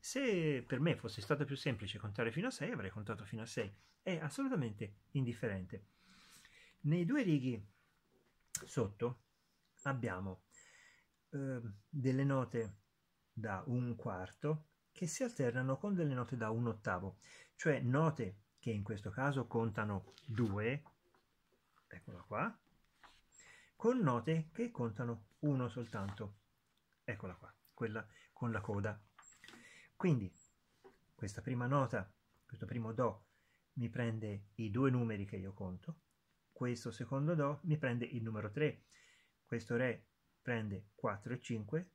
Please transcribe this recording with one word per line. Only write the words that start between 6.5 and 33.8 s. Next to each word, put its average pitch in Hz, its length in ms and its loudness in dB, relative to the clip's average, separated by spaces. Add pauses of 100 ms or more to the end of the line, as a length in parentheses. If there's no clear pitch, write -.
Nei 170 220 4
due 254 200 2
righi 127 360 2 (920)
sotto 117 720 -4 (580)
abbiamo, 98 600 -2 (840)
ehm, 127 480 -4 (100)
delle 131 340 2
note 120 600 0 (500)
da 104 340 -4
un 120 300 0
quarto 107 720 -4 (240)
che 175 160 -4
si - 160 -2
alternano 131 520 0
con 202 200 0
delle 151 180 2
note 123 220 -2
da 110 140 0
un 117 180 2
ottavo, 98 500 -2 (380)
cioè 147 240 2
note 131 600 2 (180)
che 123 100 -4
in 101 140 0
questo 104 260 -4
caso 135 380 0
contano 107 680 0 (100)
due, 110 600 0 (1040)
eccola - 340 -14
qua, 127 340 -4 (1160)
con 247 240 4
note 160 540 2
che 233 180 -2
contano 120 600 -4 (100)
uno 131 280 2
soltanto, 104 720 -6 (600)
eccola 101 320 -6
qua, - 180 -20 (220)
quella 107 320 -4 (260)
con 120 200 -2
la 107 80 0
coda. 104 440 -2 (920)
Quindi 123 340 4 (840)
questa - 260 -6
prima 123 260 -2
nota, 127 460 2 (320)
questo - 220 -10
primo 113 260 -2
do, 110 360 0 (460)
mi 117 140 0